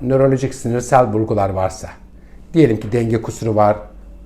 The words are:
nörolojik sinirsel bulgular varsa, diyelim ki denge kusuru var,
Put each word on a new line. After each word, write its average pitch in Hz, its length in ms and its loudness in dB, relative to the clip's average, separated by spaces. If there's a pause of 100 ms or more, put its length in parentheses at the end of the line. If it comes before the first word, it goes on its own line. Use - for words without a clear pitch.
nörolojik 131 520 2
sinirsel 120 580 0
bulgular 107 380 0
varsa, 95 380 -6 (640)
diyelim 123 260 4
ki 104 120 -8
denge 117 300 0
kusuru 113 340 -4
var, 104 200 4 (500)